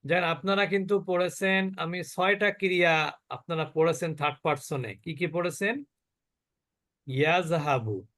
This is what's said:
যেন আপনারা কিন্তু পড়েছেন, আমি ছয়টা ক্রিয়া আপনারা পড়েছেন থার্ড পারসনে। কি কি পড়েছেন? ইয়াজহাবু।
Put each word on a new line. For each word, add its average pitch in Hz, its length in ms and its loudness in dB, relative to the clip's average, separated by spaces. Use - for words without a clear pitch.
যেন 170 200 0
আপনারা 190 420 0
কিন্তু 196 380 0
পড়েছেন, 190 720 0
আমি 175 260 -4
ছয়টা 202 480 0
ক্রিয়া 175 680 2
আপনারা 160 360 -4
পড়েছেন 160 500 0
থার্ড 147 280 -2
পারসনে। 139 520 -2
কি 160 200 -10
কি 170 120 -2
পড়েছেন? 180 560 -2
ইয়াজহাবু। 143 1000 0